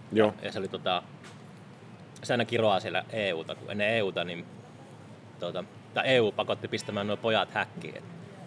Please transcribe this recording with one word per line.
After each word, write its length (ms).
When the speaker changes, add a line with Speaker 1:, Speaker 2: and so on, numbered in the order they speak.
Speaker 1:
Joo. 300
Speaker 2:
Ja 100
se 80
oli 80
tota, 360
se 100
aina 120
kiroaa 340
siellä 300
E 240
U:ta, 220
kun 160
ennen 260
E 60
U:ta, 200
niin 220
tota, 240
tai 220
E 60
U 100
pakotti 360
pistämään 400
nuo 100
pojat 340
häkkiin, 460
et 60